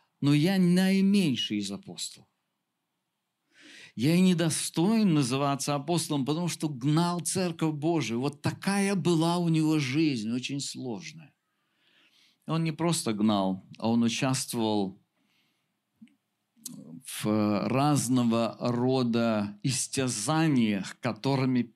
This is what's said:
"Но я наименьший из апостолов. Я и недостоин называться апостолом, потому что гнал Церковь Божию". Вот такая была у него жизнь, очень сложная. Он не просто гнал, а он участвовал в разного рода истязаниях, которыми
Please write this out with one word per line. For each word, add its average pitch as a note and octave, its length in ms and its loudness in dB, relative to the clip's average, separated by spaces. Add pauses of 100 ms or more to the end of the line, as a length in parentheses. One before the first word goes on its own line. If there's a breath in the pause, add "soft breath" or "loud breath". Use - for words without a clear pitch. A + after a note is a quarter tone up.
(200 soft breath)
"Но C#3+ 120 4
я E3+ 260 4
наименьший F#3+ 1000 2
из G2+ 140 -6
апостолов. - 560 -12 (1700 loud breath)
Я C#3 180 2
и F3+ 60 4
недостоин F#3 920 2
называться C#3 640 0
апостолом, D3+ 500 -2
потому D#3 220 -2
что D#3+ 220 -4
гнал D3+ 500 0
Церковь E3 560 -2
Божию". C#3 460 -2
Вот C#3+ 220 -4
такая G3 520 -2
была E3+ 440 2
у E3+ 100 0
него D#3 320 2
жизнь, C3 500 -2
очень B2+ 300 -6
сложная. G#2+ 720 -10 (1120 soft breath)
Он D#3+ 160 -2
не D#3+ 100 -2
просто D#3+ 400 -2
гнал, G2 520 0 (140)
а A2 100 -2
он A#2 160 2
участвовал A2+ 960 -2 (2250)
в G#2+ 460 0
разного A#2+ 920 0
рода A#2 1040 0
истязаниях, B2+ 1400 0
которыми B2+ 760 0